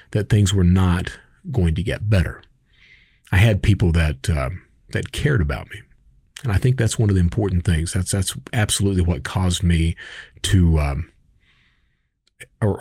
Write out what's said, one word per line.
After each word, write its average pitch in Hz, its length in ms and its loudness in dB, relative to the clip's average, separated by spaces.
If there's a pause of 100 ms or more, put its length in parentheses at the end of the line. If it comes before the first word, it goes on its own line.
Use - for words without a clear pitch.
(120)
that 104 160 -2
things 101 260 4
were 95 100 2
not 90 540 2 (320)
going 87 260 0
to 87 60 -4
get 101 280 -6
better. 87 320 0 (880)
I 92 60 0
had 104 260 4
people 92 300 2
that, 78 380 0
uh, 67 200 -2 (400)
that 95 220 -8
cared 143 280 0
about 73 300 -4
me. - 120 -18 (600)
And 117 100 -4
I 95 60 2
think 127 200 0
that's 110 200 -2
one 104 120 2
of 98 40 2
the 92 60 2
important 90 440 0
things. 82 280 0
That's, 92 180 -4
that's 98 260 -4 (160)
absolutely 101 500 0
what 82 200 -2
caused 90 400 -2
me 85 320 2 (480)
to, 82 380 4
um, 71 320 -4 (1500)
or, 101 200 0